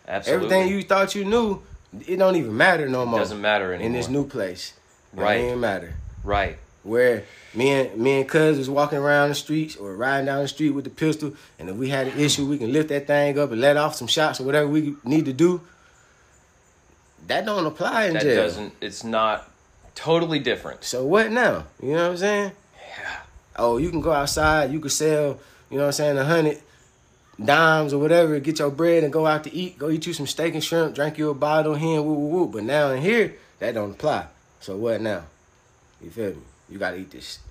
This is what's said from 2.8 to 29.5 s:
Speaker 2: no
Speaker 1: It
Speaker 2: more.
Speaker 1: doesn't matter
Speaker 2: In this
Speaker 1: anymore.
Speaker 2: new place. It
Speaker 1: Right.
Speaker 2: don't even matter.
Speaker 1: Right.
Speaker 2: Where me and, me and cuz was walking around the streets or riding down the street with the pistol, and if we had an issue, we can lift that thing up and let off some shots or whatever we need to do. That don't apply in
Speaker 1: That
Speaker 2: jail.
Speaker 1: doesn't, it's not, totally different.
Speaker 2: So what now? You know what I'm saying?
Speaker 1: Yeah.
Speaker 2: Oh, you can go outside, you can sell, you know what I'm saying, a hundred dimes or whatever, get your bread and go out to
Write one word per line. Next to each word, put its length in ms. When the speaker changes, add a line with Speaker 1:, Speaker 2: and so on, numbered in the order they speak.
Speaker 2:
no 140
Speaker 1:
It 40
Speaker 2:
more. 140
Speaker 1:
doesn't 200
matter 340
Speaker 2:
In 180
this 140
Speaker 1:
anymore. 180
Speaker 2:
new 40
place. 440
It 40
Speaker 1:
Right. 180
Speaker 2:
don't 100
even 120
matter. 340
Speaker 1:
Right. 320
Speaker 2:
Where 420
me 160
and, 280
me 220
and 80
cuz 300
was 100
walking 300
around 300
the 60
streets 420
or 180
riding 320
down 160
the 60
street 220
with 140
the 60
pistol, 420
and 120
if 60
we 120
had 200
an 100
issue, 280
we 120
can 140
lift 160
that 180
thing 320
up 140
and 80
let 160
off 180
some 140
shots 320
or 40
whatever 240
we 260
need 220
to 60
do. 280
That 200
don't 180
apply 420
in 80
Speaker 1:
That 80
Speaker 2:
jail. 200
Speaker 1:
doesn't, 400
it's 200
not, 480
totally 460
different. 440
Speaker 2:
So 220
what 240
now? 340
You 120
know 100
what 60
I'm 80
saying? 340
Speaker 1:
Yeah. 400
Speaker 2:
Oh, 220
you 100
can 140
go 100
outside, 580
you 100
can 100
sell, 480
you 80
know 60
what 20
I'm 60
saying, 260
a 60
hundred 360
dimes 520
or 40
whatever, 420
get 180
your 120
bread 340
and 80
go 140
out 180
to 100